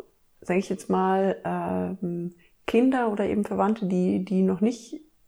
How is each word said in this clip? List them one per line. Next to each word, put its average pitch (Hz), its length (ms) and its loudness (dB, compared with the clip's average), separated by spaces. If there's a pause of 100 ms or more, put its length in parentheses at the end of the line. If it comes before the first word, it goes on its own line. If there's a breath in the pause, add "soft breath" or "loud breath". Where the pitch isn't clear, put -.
(400)
sag 180 180 0
ich 196 100 0
jetzt 196 220 -6
mal, 190 540 2
ähm, 175 920 -4 (320 soft breath)
Kinder 247 440 2
oder 208 160 0
eben 202 180 0
Verwandte, 202 420 0
die, 185 380 0
die 190 180 0
noch 190 180 2
nicht 247 400 -2 (280)